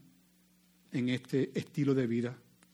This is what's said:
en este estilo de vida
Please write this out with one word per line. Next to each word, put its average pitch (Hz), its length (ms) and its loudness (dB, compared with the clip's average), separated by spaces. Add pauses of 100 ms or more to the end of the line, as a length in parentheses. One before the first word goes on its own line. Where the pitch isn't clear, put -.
(920)
en 123 160 0
este 127 500 -2
estilo 139 360 0
de 131 120 2
vida 117 300 -2 (380)